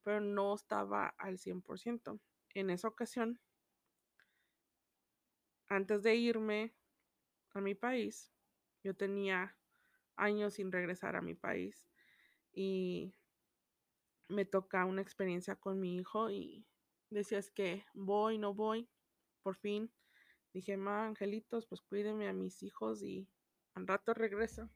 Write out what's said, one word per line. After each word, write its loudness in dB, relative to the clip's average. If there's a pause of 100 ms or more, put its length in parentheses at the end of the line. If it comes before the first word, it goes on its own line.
pero 2
no 2
estaba 0 (100)
al -6
cien -6
por -8
ciento. -6 (340)
En 0
esa 0
ocasión, -2 (2250)
antes 4
de 8
irme 2 (800)
a -2
mi 0
país, -2 (520)
yo -2
tenía 0 (580)
años 4
sin -2
regresar 0
a 0
mi -4
país -4 (640)
y -2 (1120)
me 0
toca 2
una 0
experiencia -2
con -2
mi 0
hijo -2
y -8 (440)
decía, 0
"Es -8
que -2
voy, 2
no 0
voy". -2 (540)
Por 0
fin -2 (640)
dije, -2
"Ma, 0
angelitos, -2
pues -10
cuídenme -2
a 0
mis -4
hijos -4
y -6 (460)
al -4
rato 2
regreso". -2